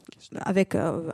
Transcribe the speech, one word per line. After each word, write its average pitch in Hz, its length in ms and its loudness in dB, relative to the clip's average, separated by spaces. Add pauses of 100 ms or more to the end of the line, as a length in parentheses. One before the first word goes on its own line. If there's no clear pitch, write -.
(360)
avec, 190 400 2
euh, 160 380 0